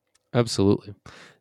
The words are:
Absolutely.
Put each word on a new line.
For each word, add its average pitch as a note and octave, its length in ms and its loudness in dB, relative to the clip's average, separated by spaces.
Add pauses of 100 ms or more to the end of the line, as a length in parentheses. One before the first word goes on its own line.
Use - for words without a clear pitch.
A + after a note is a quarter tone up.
(340)
Absolutely. G2+ 600 0 (460)